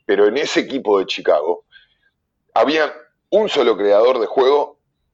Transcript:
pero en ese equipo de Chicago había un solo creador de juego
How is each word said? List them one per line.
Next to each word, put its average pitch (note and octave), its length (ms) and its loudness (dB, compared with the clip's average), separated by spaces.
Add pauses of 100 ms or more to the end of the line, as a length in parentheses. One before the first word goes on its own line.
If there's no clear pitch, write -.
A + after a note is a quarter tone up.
pero G2+ 220 2
en G#2+ 100 -2
ese D3+ 240 -4
equipo G#2+ 380 -2
de F#2 60 -4
Chicago F2 600 -4 (880)
había D3 400 0 (360)
un G#3 200 0
solo A#2 280 0
creador G#2 420 2
de A2 60 -2
juego C3+ 540 0 (340)